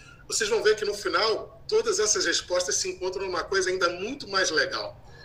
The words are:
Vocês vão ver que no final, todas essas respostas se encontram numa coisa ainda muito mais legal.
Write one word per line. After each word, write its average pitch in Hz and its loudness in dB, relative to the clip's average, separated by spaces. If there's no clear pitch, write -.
Vocês 208 0
vão 214 2
ver 214 6
que 208 -2
no 202 0
final, 190 -2
todas 440 2
essas 415 2
respostas 180 0
se 185 -2
encontram 185 -4
numa 175 -2
coisa 185 0
ainda 180 2
muito 202 -6
mais 190 0
legal. - -2